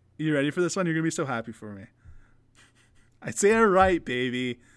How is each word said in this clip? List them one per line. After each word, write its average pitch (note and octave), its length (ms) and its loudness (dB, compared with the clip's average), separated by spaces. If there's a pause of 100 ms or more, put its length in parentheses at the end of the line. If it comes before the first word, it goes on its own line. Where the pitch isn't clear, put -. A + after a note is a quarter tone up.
(160)
you D#3 160 -2
ready C#3+ 180 0
for F3+ 100 -6
this F3 160 -2
one? F#3 100 -2
You're D#3+ 80 -2
gonna D#3+ 80 -2
be D#3+ 80 0
so D#3 160 -6
happy A#2 260 -6
for G#2+ 200 -16
me. G2 120 -16 (1400)
Isaiah G#3+ 420 4
Wright, F#3 380 4
baby. B2 540 -2 (180)